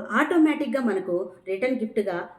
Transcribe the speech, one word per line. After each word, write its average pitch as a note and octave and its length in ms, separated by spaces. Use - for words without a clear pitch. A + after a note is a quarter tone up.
ఆటోమేటిక్‌గా D4 720
మనకు F#3 480
రిటర్న్ G#3+ 320
గిఫ్ట్‌గా G3 600